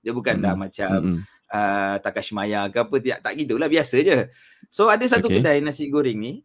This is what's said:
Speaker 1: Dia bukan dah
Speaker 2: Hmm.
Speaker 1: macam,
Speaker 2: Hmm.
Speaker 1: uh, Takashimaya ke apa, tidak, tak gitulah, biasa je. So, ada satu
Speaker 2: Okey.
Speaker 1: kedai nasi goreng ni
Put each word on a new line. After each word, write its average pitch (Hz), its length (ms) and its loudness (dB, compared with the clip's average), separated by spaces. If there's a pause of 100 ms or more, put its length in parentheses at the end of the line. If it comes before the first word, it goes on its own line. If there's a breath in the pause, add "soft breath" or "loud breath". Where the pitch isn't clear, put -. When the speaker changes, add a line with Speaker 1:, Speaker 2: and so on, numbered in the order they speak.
Speaker 1:
Dia 117 140 -6
bukan 113 260 -2
dah 95 160 0
Speaker 2:
Hmm. 95 60 -6
Speaker 1:
macam, 95 340 -2
Speaker 2:
Hmm. 87 240 0 (300 soft breath)
Speaker 1:
uh, 101 480 -2
Takashimaya 101 760 -4
ke 120 80 0
apa, 117 160 -2
tidak, 127 240 -2
tak - 140 -6
gitulah, 139 340 -2
biasa 147 320 2
je. 160 180 4 (520 soft breath)
So, 214 180 2
ada 220 160 4
satu 233 240 2
Speaker 2:
Okey. - 160 4
Speaker 1:
kedai 147 160 4
nasi 143 320 -6
goreng 131 240 0
ni 127 280 -8